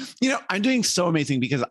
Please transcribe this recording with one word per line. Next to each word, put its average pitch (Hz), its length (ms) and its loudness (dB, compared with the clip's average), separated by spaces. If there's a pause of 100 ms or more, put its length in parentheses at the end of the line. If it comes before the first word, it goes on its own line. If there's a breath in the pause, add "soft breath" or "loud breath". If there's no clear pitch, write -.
(200 loud breath)
You 262 100 2
know, 277 100 0 (100)
I'm 190 120 -2
doing 247 200 2
so 180 240 0
amazing 147 320 0
because 131 320 0